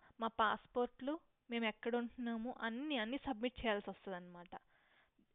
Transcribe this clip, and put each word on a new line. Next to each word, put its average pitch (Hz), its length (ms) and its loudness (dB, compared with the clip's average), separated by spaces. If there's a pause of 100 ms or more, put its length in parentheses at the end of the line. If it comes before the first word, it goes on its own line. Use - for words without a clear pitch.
(200)
మా 226 60 2
పాస్‌పోర్ట్లు, 240 920 2 (300)
మేము 233 140 0
ఎక్కడ 226 320 0
ఉంటున్నాము, 240 640 -2
అన్నీ, 254 360 -2
అన్నీ 233 200 0
సబ్మిట్ 247 480 -2
చేయాల్సి 208 260 2
వస్తుందన్నమాట. 180 580 -8 (880)